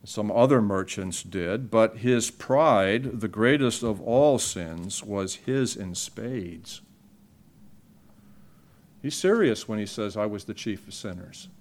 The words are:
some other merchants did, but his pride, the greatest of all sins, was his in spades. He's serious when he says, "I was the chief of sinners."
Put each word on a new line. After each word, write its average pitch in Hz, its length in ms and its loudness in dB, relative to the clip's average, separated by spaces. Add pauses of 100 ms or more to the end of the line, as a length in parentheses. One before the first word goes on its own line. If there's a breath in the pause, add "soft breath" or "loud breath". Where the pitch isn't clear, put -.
some 107 280 -4
other 120 320 6
merchants 95 600 -4
did, 98 480 -4
but 110 280 4
his 120 320 2
pride, 120 880 2
the 107 80 -2
greatest 120 540 2
of 110 180 -2
all 131 380 4
sins, 85 680 -6
was 98 300 -4
his 131 420 -2
in 92 180 -8
spades. 95 880 -10 (2250 soft breath)
He's 147 120 -6
serious 185 540 2
when 107 100 -2
he 104 60 -2
says, 104 320 -6
"I 104 80 0
was 104 200 -4
the 104 100 -8
chief - 340 -8
of - 60 -16
sinners." - 540 -12 (120)